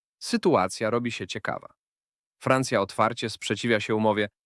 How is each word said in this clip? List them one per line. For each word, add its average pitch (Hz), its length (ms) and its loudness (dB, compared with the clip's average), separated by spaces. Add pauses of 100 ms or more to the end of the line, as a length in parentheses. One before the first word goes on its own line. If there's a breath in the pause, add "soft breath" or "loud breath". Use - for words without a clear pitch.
(200)
sytuacja 113 680 0
robi 120 220 -2
się 98 160 -8
ciekawa. - 540 -8 (640)
Francja 131 380 2
otwarcie 113 480 0
sprzeciwia 110 500 0
się 110 160 0
umowie, 107 340 2 (160)